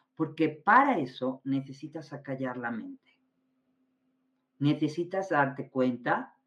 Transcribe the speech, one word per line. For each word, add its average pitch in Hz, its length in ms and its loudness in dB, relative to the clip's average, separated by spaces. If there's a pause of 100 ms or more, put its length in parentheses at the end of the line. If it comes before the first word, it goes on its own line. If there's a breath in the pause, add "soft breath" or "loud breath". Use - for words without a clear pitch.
(160)
porque 156 340 0
para 240 480 4
eso 131 460 -4
necesitas 139 720 -6
acallar 127 440 -6
la 120 140 -4
mente. - 460 -12 (1400)
Necesitas 151 720 0
darte 139 400 0
cuenta 131 640 -2 (140)